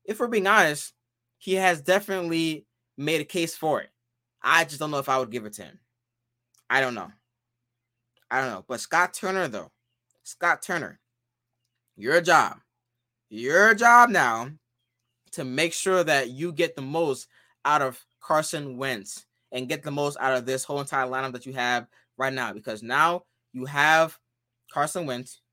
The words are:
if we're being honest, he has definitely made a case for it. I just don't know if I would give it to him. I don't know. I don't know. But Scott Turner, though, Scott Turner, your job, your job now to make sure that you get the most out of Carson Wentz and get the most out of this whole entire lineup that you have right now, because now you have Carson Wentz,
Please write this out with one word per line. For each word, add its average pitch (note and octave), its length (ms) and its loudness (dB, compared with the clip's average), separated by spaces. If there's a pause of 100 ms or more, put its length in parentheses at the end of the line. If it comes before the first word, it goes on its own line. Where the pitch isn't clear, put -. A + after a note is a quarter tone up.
if A3 160 -8
we're A#3+ 80 -2
being A3 200 0
honest, F3 460 2 (440)
he - 160 -6
has F#3 280 2
definitely E3+ 840 0 (320)
made D3+ 240 -2
a D3 40 -10
case E3 300 -4
for D3 260 -2
it. - 80 -16 (520)
I D#3+ 220 4
just C#3+ 160 -10
don't D#3 120 -4
know D3 80 -4
if C3+ 100 -4
I C3+ 80 2
would B2 140 -2
give A2+ 140 -8
it G#2 80 -18
to G2+ 100 -16
him. - 160 -20 (920)
I B2+ 100 2
don't B2+ 160 -2
know. G2 160 -10 (1200)
I C3 100 0
don't C3 100 -4
know. F#2+ 160 -12
But - 120 -8
Scott F3 340 0
Turner, F#3+ 340 -4
though, G2 240 -12 (520)
Scott - 380 -2
Turner, D#3+ 380 -6 (1000)
your C#3+ 240 2
job, D3+ 360 4 (720)
your D3+ 440 4
job A#3+ 360 8
now B2+ 400 0 (840)
to D#3+ 120 -10
make C#3+ 300 -2
sure F#3 300 2
that C#3 260 2
you D3+ 240 -8
get E3 220 -2
the C#3+ 60 -10
most C#3+ 460 -2 (380)
out D3 160 4
of C3 180 -4 (220)
Carson D3+ 560 -2
Wentz B2 480 -8 (260)
and B2+ 160 -6
get C#3+ 160 -6
the D3+ 80 -8
most C#3+ 280 -4
out C3 180 0
of B2 80 -8
this C3 180 -4
whole C#3+ 160 -6
entire C3+ 260 -2
lineup C3 280 -6
that B2 120 -16
you B2+ 80 -12
have B2 340 -2 (300)
right C3+ 160 -2
now, A#2+ 200 -6
because G#2+ 280 -10
now D3+ 420 2 (280)
you B2+ 140 -10
have D#3 520 4 (540)
Carson D3+ 340 -4
Wentz, B2+ 360 -10 (120)